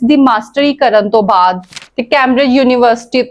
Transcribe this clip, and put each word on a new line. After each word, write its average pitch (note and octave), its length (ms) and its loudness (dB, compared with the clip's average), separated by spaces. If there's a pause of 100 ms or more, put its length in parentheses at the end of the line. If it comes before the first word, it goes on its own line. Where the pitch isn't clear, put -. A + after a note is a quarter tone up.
ਦੀ D4 140 2
ਮਾਸਟਰੀ C4+ 560 0
ਕਰਨ G#3+ 360 0
ਤੋਂ A3 120 0
ਬਾਅਦ F#3 400 0 (340)
ਤੇ B3 60 -6
ਕੈਂਬਰਿਜ C4 540 0
ਯੂਨੀਵਰਸਿਟੀ B3 760 0